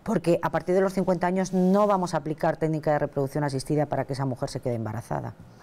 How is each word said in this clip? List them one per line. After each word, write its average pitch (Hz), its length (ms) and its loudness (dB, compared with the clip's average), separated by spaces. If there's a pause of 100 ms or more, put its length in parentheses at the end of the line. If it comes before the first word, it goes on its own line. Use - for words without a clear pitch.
Porque 175 380 2
a 165 80 0
partir 165 260 0
de 196 60 4
los 190 120 2
cincuenta 185 340 0
años 185 260 -2
no 190 340 4
vamos 180 280 2
a - 20 2
aplicar 156 400 -2
técnica 156 340 0
de 147 80 2
reproducción 147 460 -2
asistida 143 400 0
para 135 180 -2
que - 80 -8
esa 139 140 -4
mujer 131 240 -4
se 131 100 -8
quede 123 160 -4
embarazada. 113 600 -6 (280)